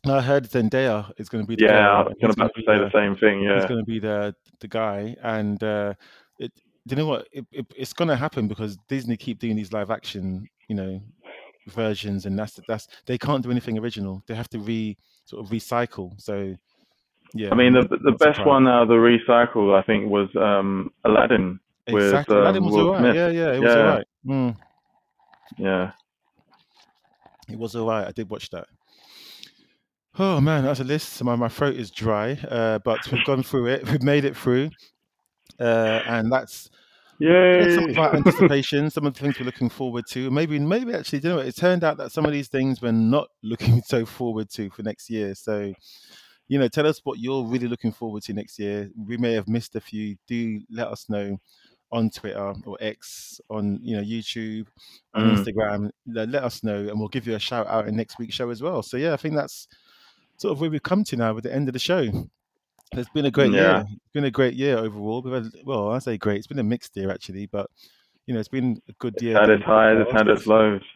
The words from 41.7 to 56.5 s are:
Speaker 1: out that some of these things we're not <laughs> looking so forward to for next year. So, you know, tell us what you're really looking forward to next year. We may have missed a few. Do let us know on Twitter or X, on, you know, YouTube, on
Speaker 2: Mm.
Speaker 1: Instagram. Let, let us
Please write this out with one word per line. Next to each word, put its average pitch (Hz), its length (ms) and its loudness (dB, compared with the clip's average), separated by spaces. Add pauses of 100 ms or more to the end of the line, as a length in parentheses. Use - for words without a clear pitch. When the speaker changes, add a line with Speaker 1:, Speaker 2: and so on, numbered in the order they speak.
Speaker 1:
out 151 140 0
that 131 140 -10
some 156 120 0
of 151 80 2
these 143 160 -6
things 131 340 -2
we're 117 100 0
not 113 420 2
<laughs> - 80 -20
looking 117 400 0
so 117 220 -2
forward 113 460 -6
to 101 200 -8
for - 120 -16
next 104 280 -10
year. 104 240 -6
So, 101 380 -6 (760)
you 139 100 0
know, 131 100 2
tell 151 180 0
us 156 180 0
what 135 140 -8
you're 127 260 -4
really 120 240 -4
looking 117 240 -4
forward 107 320 -10
to 110 80 -10
next 101 260 -10
year. 101 380 -8
We 110 200 -12
may 117 180 -2
have 104 140 -4
missed 113 280 -6
a 107 40 -6
few. 107 360 -10 (100)
Do 113 340 -6 (100)
let 110 180 -8
us - 200 -14
know 101 300 -6 (540)
on 113 180 -2
Twitter 101 440 -10 (120)
or 98 140 -14
X, - 680 -14
on, 104 340 -6
you 117 140 -6
know, 101 60 -6
YouTube, 110 640 -10 (480)
on 110 220 4
Speaker 2:
Mm. 101 80 -2
Speaker 1:
Instagram. 104 460 -4 (160)
Let, 113 240 -6
let 139 140 -2
us 117 200 -8